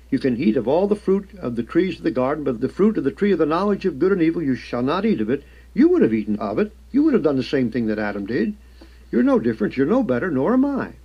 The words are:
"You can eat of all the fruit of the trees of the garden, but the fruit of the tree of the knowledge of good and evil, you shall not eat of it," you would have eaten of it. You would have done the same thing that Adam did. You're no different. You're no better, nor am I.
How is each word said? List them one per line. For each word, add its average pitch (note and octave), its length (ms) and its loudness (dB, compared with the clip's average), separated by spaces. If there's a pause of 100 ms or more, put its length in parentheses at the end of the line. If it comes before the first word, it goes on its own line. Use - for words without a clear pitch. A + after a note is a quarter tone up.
"You B2+ 120 -2
can B2+ 160 0
eat E3 200 2
of A2+ 120 -2
all F3 180 2
the G#3 80 0
fruit G3 360 -2 (100)
of B2 160 -6
the A#2 80 -4
trees F3 320 -2
of E3 80 -8
the D#3+ 80 0
garden, C3+ 320 -2
but B2 160 -4
the B2 80 -2
fruit G#3+ 280 2
of D#3 60 -2
the C3+ 80 -2
tree G3+ 220 0
of E3 80 0
the D#3+ 40 2
knowledge F#3 400 0
of D#3 140 -2
good F#3+ 140 2
and F3+ 100 0
evil, E3 180 2
you C3+ 140 0
shall B2 300 -6
not E3+ 200 0
eat G3+ 160 2
of G#2+ 100 -4
it," C#3 120 -2 (320)
you C4+ 140 6
would F4 140 4
have A2 120 4
eaten G#2+ 220 0
of G#2+ 240 -4
it. G#3+ 100 -2 (220)
You C#4+ 100 4
would D#4 120 2
have E3 100 2
done D3 120 2
the C3 60 0
same B2 300 -2
thing A#2+ 140 -2
that G#2+ 120 -2
Adam G2+ 280 -4
did. G3+ 280 -2 (560)
You're A#3+ 140 2
no C4 160 4
different. A2+ 360 -2
You're C3+ 120 2
no A#3+ 160 2
better, C3 260 -2
nor C#3+ 220 0
am C4 120 4
I. A#3 280 -4 (120)